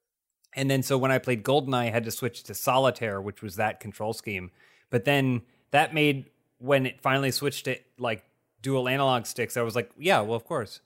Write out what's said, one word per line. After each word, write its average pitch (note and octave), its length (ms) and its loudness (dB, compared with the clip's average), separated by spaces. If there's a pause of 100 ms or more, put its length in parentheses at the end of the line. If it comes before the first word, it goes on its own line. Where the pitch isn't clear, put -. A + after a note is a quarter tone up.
(540)
And C3+ 160 0
then C3+ 120 2
so C#3 160 0
when C3 140 2
I C3 60 4
played B2 260 -2
GoldenEye, C3 440 0
I - 20 -2
had A2+ 140 0
to A2+ 60 -6
switch - 340 -8
to G#2 100 -12
Solitaire, B2 680 2
which G2 220 -10
was G2 140 -12
that G#2+ 220 -2
control G#2+ 360 -8
scheme. F#2 360 -8 (400)
But A#2+ 140 0
then C3+ 380 2 (280)
that D3 240 4
made, D3 360 2 (280)
when C3 280 2
it - 160 -8
finally C3+ 280 2
switched C#3 360 -4
to, C3 100 -4 (220)
like, A2+ 260 -4 (380)
dual C3 260 0
analog C3 380 2
sticks, - 300 -4
I A#2+ 60 0
was A2+ 140 -2
like, A#2 220 -2
"Yeah, E3 240 4
well, A2 140 -2
of A2+ 80 -6
course. C3 420 -6